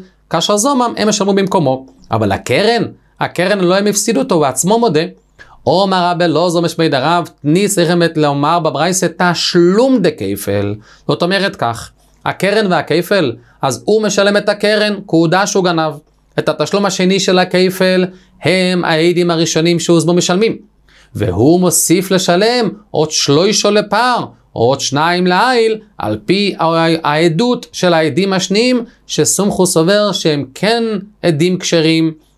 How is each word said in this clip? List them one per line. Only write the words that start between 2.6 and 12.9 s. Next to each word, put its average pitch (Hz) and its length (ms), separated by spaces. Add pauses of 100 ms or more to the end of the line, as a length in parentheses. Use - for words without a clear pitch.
הקרן 185 400
לא 180 160
הם 202 100
הפסידו 208 340
אותו, 254 140
הוא 151 120
עצמו 180 320
מודה. 196 220 (640)
עומר 185 480
רבי 175 140
אלעזר 170 360
משמי 165 280
דרב, 151 400 (140)
תני 175 260
צריכים 175 340
את 165 140
לומר 147 420
בברייתא 160 480 (120)
תשלום 185 840
דכפל. 101 720 (340)
זאת 143 140
אומרת 185 340
כך, 117 340 (340)
הקרן 196 480
והכפל, 165 600 (300)